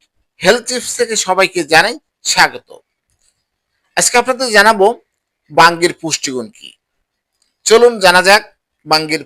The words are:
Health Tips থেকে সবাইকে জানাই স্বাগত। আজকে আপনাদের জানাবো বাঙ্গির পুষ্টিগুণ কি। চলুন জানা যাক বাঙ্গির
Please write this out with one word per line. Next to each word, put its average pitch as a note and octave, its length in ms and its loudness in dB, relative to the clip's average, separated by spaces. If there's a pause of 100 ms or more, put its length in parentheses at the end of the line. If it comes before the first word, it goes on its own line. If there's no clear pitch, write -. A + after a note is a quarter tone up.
(440)
Health A#3 240 0
Tips B3 300 -8
থেকে A3+ 160 -4 (120)
সবাইকে F#3 340 -2 (120)
জানাই F#3+ 240 2 (340)
স্বাগত। D3+ 380 -2 (1300)
আজকে - 240 -4
আপনাদের B3+ 340 -6
জানাবো G3+ 300 2 (640)
বাঙ্গির E3 500 0
পুষ্টিগুণ C3+ 460 -8 (100)
কি। - 120 -20 (1000)
চলুন A#3 240 4 (120)
জানা F3+ 180 4
যাক G3 200 2 (500)
বাঙ্গির D#3 340 -4